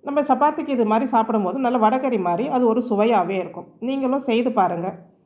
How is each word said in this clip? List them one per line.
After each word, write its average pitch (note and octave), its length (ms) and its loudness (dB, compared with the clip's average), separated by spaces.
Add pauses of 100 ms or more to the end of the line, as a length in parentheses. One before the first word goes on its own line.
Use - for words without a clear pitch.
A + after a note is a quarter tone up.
நம்ம C#4+ 220 0
சப்பாத்திக்கு C#4+ 460 2
இது A#3+ 160 2
மாதிரி A#3 220 2
சாப்பிடும் A3 340 2
போது G3 180 -4
நல்ல B3 180 0
வடகறி A#3+ 440 2
மாதிரி F3 180 -2 (100)
அது B3+ 160 2
ஒரு A#3+ 180 2
சுவையாவே G3+ 540 2
இருக்கும். E3+ 240 -12 (220)
நீங்களும் C4+ 400 -2
செய்து A#3+ 300 2
பாருங்க F3 300 0 (360)